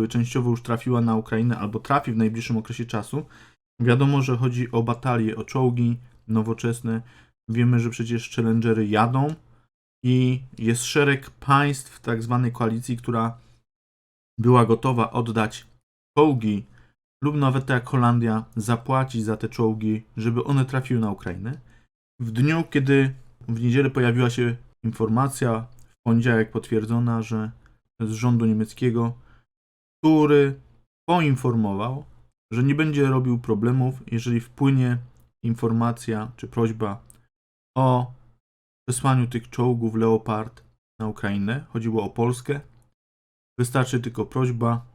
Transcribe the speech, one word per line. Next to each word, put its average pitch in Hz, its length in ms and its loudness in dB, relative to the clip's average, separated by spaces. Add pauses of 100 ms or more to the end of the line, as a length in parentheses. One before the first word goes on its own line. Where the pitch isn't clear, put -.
częściowo 120 420 0
już 117 120 -2
trafiła 120 380 0
na 113 160 2
Ukrainę 113 420 0
albo 104 220 -6
trafi 139 320 -2
w 110 40 -4
najbliższym 113 400 0
okresie 117 280 -6
czasu, 117 420 -6 (540)
wiadomo, 135 420 4
że 127 140 0
chodzi 123 340 -2
o 117 120 2
batalię, 120 540 -2
o 110 80 -8
czołgi 120 540 0 (300)
nowoczesne. 113 760 -2 (460)
Wiemy, 120 320 4
że 117 100 -2
przecież 117 460 -6
Challengery 113 500 2
jadą 120 480 2 (720)
i 127 380 2 (160)
jest 113 240 0
szereg 139 480 0
państw 143 680 0
tak 113 220 -4
zwanej 123 300 0
koalicji, 117 440 -4
która 117 420 -4 (1000)
była 120 280 6
gotowa 117 440 0
oddać 113 560 -4 (520)
czołgi 110 480 2 (580)
lub 147 120 -2
nawet 135 300 0
tak 139 80 0
jak 123 140 -2
Holandia 120 560 2 (120)
zapłacić 120 680 -2
za 110 120 -2
te 110 120 -6
czołgi, 110 540 -2 (140)
żeby 117 280 -2
one 135 200 2
trafiły 131 360 -2
na 107 100 -2
Ukrainę. 98 500 -8 (600)
W 117 100 -6
dniu, 151 400 2
kiedy 135 440 2 (340)
w 113 120 -4
niedzielę 131 300 2
pojawiła 123 400 2
się 120 260 0 (280)
informacja, 113 800 -2 (220)
w - 180 -20
poniedziałek 117 440 2
potwierdzona, 117 720 -2
że 110 300 -6 (480)
z 110 100 -4
rządu 117 360 2
niemieckiego, 117 640 0 (840)
który 147 640 4 (480)
poinformował, 127 960 0 (480)
że 120 100 0
nie 139 120 2
będzie 147 340 2
robił 127 300 0
problemów, 123 680 0
jeżeli 117 340 -2
wpłynie 127 580 0 (460)
informacja 117 920 -2
czy - 120 -14
prośba 110 560 -4 (720)
o 127 360 2 (760)
przesłaniu 127 380 0
tych 117 240 -8
czołgów 120 440 0
Leopard 113 720 0 (360)
na 110 80 -6
Ukrainę. 104 600 -4
Chodziło 110 360 -2
o 98 60 -6
Polskę. 123 500 -2 (960)
Wystarczy 123 420 0
tylko 113 260 -6
prośba, 120 680 -2